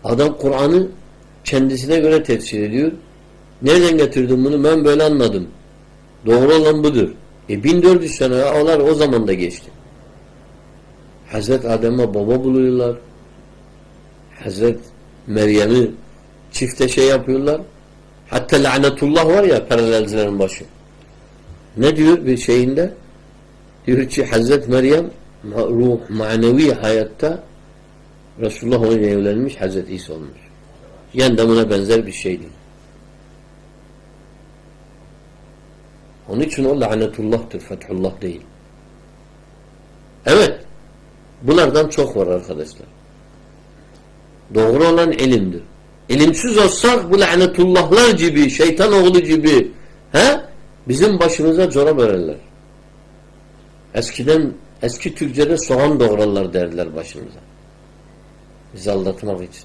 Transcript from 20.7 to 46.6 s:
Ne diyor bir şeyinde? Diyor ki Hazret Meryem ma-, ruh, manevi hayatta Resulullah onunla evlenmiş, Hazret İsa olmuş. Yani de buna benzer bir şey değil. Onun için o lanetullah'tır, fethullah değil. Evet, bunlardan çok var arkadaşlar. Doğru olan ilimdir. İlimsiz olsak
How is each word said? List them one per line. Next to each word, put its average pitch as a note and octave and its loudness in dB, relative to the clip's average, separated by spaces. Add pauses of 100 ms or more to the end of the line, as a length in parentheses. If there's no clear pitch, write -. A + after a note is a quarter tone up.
Ne D3 2
diyor D#3+ 2
bir B2+ 0
şeyinde? C3 0 (920)
Diyor B2+ 0
ki C3+ -4
Hazret A#2+ 0
Meryem C3+ 2 (360)
ma-, G#2 -4
ruh, A#2+ 0
manevi A2+ 2
hayatta A2 -4 (1000)
Resulullah A#2 -4
onunla A2 0
evlenmiş, G2+ -2
Hazret F#2+ -6
İsa F2+ -14
olmuş. D2+ -18 (760)
Yani B2+ 2
de A2+ 2
buna A2+ 2
benzer G#2 0
bir F#2+ -14
şey F#2 -8
değil. D#2 -18 (3750)
Onun A#2 -4
için C#3 -4
o C#3 0
lanetullah'tır, A2 -4
fethullah F#2 -8
değil. F2 -12 (1800)
Evet, E3+ 2 (840)
bunlardan D3+ 2
çok C3+ -4
var F#2 -2
arkadaşlar. F2+ -8 (1700)
Doğru B2 4
olan E3 2
ilimdir. G2+ 0 (480)
İlimsiz E3 2
olsak G3+ 2